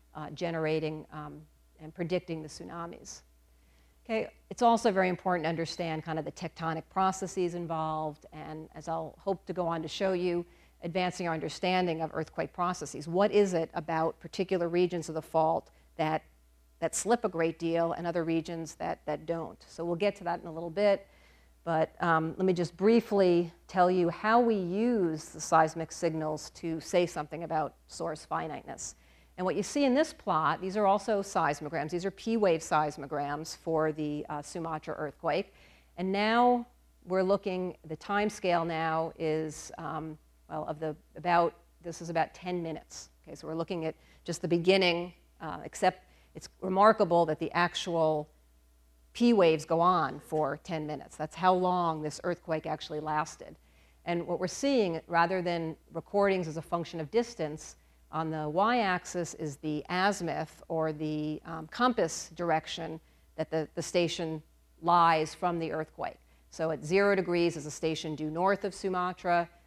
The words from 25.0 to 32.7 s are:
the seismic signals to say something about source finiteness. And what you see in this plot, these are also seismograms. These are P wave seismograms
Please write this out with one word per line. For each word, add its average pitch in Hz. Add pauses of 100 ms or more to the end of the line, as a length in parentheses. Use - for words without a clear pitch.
the -
seismic 160
signals 156
to 165
say 175
something 156
about 156 (120)
source 165
finiteness. - (400)
And 180
what 160
you 202
see 285
in 254
this 311
plot, 160
these 190
are 214
also 202
seismograms. 151
These 175
are 196
P 226
wave 180
seismograms 147